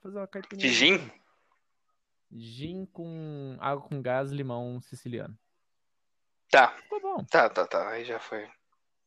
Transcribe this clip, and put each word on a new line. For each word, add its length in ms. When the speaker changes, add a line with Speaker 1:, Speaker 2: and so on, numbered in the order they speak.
Speaker 1:
fazer 160
uma 80
caipirinha. 420
Speaker 2:
De 60
gin? 360
Speaker 1:
Gin 540
com 760
água 280
com 140
gás, 300
limão 480
siciliano. 580
Speaker 2:
Tá. 220
Speaker 1:
Ficou 180
bom. 240
Speaker 2:
Tá, 240
tá, 180
tá. 240
Aí 140
já 140
foi. 300